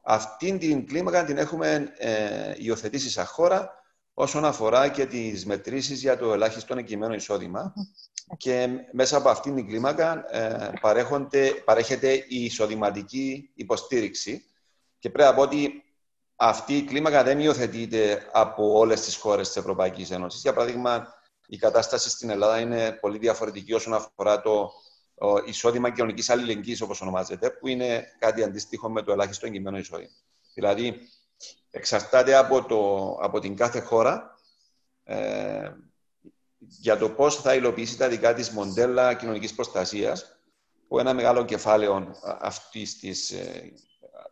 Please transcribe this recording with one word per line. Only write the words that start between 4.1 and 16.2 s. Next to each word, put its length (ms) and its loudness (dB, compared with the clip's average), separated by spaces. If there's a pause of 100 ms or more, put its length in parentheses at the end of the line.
όσον 300 -2
αφορά 440 4
και 180 -2
τις 400 -6
μετρήσεις 540 -6
για 180 2
το 140 0
ελάχιστο 460 -2
εγκυμένο 360 -6
εισόδημα. 600 -6 (640)
Και 320 0 (240)
μέσα 240 2
από 120 4
αυτήν 260 2
την 120 -4
κλίμακα, 720 -2
ε, 440 -4
παρέχονται, 720 2
παρέχεται 640 2
η 320 -2
εισοδηματική 1080 -4
υποστήριξη. 920 -4 (540)
Και 120 -8
πρέπει 180 6
να 60 8
πω 80 6
ότι 420 0 (520)